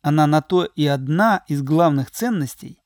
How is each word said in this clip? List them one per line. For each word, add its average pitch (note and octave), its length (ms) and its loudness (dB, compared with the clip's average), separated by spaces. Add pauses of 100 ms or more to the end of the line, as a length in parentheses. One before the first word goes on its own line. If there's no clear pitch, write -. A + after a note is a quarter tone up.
Она D3+ 240 2
на D3+ 140 2
то F3+ 240 -2
и D3 220 -4
одна D3+ 600 0
из C#3+ 160 -4
главных D3 480 2
ценностей - 760 -6